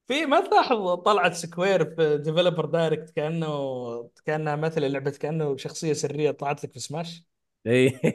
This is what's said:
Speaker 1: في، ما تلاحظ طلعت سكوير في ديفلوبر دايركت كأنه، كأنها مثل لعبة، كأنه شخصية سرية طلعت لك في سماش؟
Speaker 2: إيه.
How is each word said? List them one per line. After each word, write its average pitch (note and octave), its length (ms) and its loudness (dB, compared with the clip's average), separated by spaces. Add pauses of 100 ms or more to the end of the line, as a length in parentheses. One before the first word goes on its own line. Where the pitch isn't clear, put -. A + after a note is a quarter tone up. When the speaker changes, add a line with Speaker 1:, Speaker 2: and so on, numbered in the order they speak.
Speaker 1:
في، D4 200 -2
ما C#4+ 140 4
تلاحظ B3 540 2
طلعت F3+ 400 2
سكوير F3 600 0
في D3+ 240 2
ديفلوبر D#3+ 480 0
دايركت D#3+ 440 0
كأنه، C#3 1000 -4 (140)
كأنها D#3 320 -2
مثل D#3 340 0
لعبة، C#3 200 -2
كأنه D3 460 -2
شخصية D#3 360 -6
سرية C#3+ 380 0
طلعت C#3+ 340 -6
لك - 80 -14
في B2 80 -16
سماش؟ E3 440 -10 (420)
Speaker 2:
إيه. B2+ 340 4 (140)